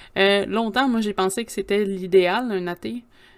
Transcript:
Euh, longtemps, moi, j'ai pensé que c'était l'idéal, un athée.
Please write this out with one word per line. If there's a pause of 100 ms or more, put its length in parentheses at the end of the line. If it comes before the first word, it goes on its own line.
(180)
Euh,
longtemps,
moi,
j'ai
pensé
que
c'était
l'idéal,
un
athée. (340)